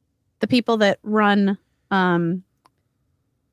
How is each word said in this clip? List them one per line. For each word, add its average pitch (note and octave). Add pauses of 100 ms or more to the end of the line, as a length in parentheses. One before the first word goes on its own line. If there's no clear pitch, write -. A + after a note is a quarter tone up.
(400)
the -
people A#3
that G3+
run, G3+ (340)
um, F3+ (1080)